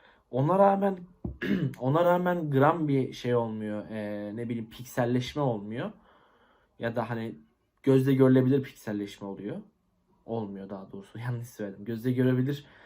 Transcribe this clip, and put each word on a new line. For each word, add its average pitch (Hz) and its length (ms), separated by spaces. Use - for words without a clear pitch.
Ona 147 280
rağmen, 196 400
<clears throat> 180 380
ona 139 260
rağmen 175 460
gram 147 380
bir 135 240
şey 123 220
olmuyor, 107 560
e, 104 460
ne 117 120
bileyim 117 220
pikselleşme 127 720
olmuyor. 117 480
Ya 117 180
da 113 140
hani 113 240
gözle 135 320
görülebilir 131 480
pikselleşme 104 640
oluyor. 98 300
Olmuyor 98 440
daha 98 220
doğrusu. 98 260
<laughs> 117 80
Yanlış 120 220
söyledim. 101 360
Gözle 117 280
görebilir 127 540